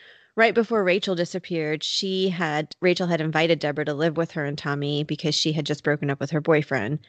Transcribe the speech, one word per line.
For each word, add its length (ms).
right 180
before 300
Rachel 320
disappeared, 680
she 460
had, 500
Rachel 280
had 140
invited 360
Deborah 280
to 100
live 200
with 180
her 120
and 100
Tommy 480
because 300
she 180
had 140
just 180
broken 280
up 80
with 100
her 120
boyfriend. 680